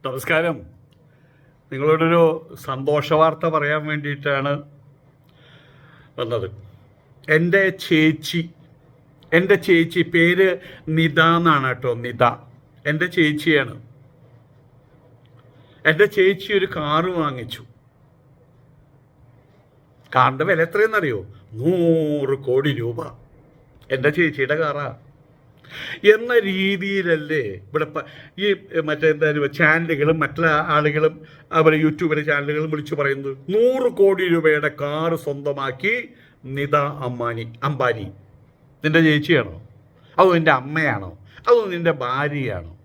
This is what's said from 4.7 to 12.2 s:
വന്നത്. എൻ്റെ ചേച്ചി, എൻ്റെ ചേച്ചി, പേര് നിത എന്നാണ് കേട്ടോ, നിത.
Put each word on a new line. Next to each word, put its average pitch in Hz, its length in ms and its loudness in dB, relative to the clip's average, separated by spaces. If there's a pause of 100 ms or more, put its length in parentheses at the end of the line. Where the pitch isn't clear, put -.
വന്നത്. 113 280 -4 (880)
എൻ്റെ 175 280 4 (220)
ചേച്ചി, 156 560 2 (960)
എൻ്റെ 190 180 4 (120)
ചേച്ചി, 165 340 2 (120)
പേര് 175 340 4 (500)
നിത 165 220 0 (200)
എന്നാണ് 147 320 2
കേട്ടോ, 123 200 -4 (140)
നിത. 120 180 0 (680)